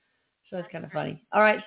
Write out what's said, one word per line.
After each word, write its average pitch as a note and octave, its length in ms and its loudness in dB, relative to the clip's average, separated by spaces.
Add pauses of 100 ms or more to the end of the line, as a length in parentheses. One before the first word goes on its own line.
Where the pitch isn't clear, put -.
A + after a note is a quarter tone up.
(500)
So F#3+ 80 -10
that's F3 140 -8
kinda - 220 -10
funny. D#3 380 -8
All G#3 100 4
right, G#3+ 260 4